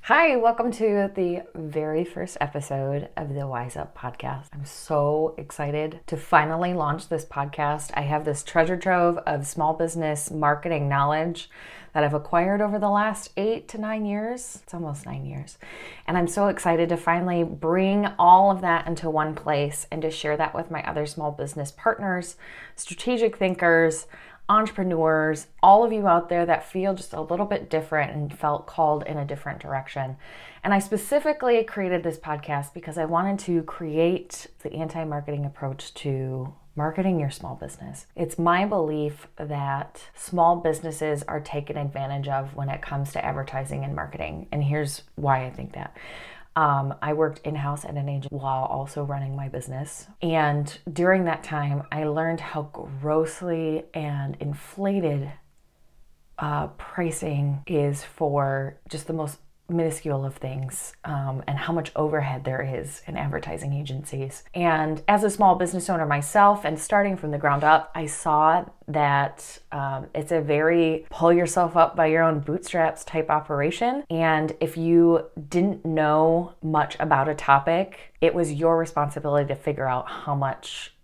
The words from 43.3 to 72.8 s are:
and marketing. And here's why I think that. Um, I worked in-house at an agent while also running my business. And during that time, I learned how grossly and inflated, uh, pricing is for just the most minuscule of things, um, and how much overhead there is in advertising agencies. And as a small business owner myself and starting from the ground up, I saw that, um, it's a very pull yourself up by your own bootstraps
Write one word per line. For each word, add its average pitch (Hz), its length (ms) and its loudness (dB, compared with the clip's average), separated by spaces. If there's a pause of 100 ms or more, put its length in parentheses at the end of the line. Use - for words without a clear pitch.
and 139 100 -6
marketing. 151 560 -8
And 147 120 -2
here's 143 400 -2 (120)
why 135 320 0
I 127 40 -10
think - 240 -12
that. - 220 -12 (580)
Um, 143 460 2
I 151 140 -2
worked 151 320 0
in-house 147 400 -4
at - 80 -10
an 143 160 -4
agent 139 200 -6
while 135 340 -2
also 139 400 -4
running 139 300 -4
my 139 140 -8
business. 135 580 -10 (140)
And 151 500 2 (220)
during 180 320 4
that 165 180 -2
time, 143 480 -4
I 151 140 -4
learned 160 360 0
how 151 240 -6 (360)
grossly 160 840 0 (100)
and 143 440 -4
inflated, 143 920 -2 (1080)
uh, 147 280 -2 (100)
pricing 147 880 -4
is 143 380 0
for 139 720 -2 (100)
just 147 200 -10
the 160 80 -6
most 151 240 -6 (300)
minuscule 160 540 0
of 135 120 -6
things, 135 580 -8 (120)
um, 135 420 -4
and 143 100 -4
how 160 160 -4
much 160 240 -4
overhead 147 480 -2
there 131 160 -2
is 135 460 -6
in 156 100 -8
advertising 147 560 -4
agencies. 135 720 -8 (100)
And 156 560 0
as 208 160 4
a 202 60 4
small 196 240 6
business 175 340 -2
owner 165 160 0
myself 202 640 4
and 156 120 -2
starting 202 380 2
from 151 140 -6
the 147 80 -2
ground 147 260 2
up, 160 300 6
I 160 100 -4
saw 156 640 4 (220)
that, 143 720 0 (100)
um, 135 440 -6
it's 151 180 -2
a 160 100 2
very 160 640 4
pull 170 240 4
yourself 170 420 4
up 165 220 6
by 165 100 6
your 160 160 4
own 160 180 4
bootstraps 160 640 -2